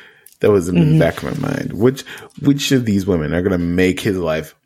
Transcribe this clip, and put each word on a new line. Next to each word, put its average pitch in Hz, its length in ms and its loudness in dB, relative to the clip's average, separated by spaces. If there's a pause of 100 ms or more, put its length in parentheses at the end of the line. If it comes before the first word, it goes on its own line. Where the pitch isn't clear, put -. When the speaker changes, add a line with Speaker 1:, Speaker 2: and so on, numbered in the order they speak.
(400)
Speaker 1:
that 107 100 2
was 92 180 2
in 90 80 -2
Speaker 2:
Mm-hmm. 82 160 4
Speaker 1:
the - 60 4
back - 240 0
of - 180 -6
my - 80 -4
mind. - 240 -6
Which, 127 300 0 (400)
which 139 300 2
of 127 120 2
these 101 220 0
women 80 280 0
are 87 80 0
gonna 92 160 0
make 90 420 0
his 101 180 -2
life 78 360 -4 (120)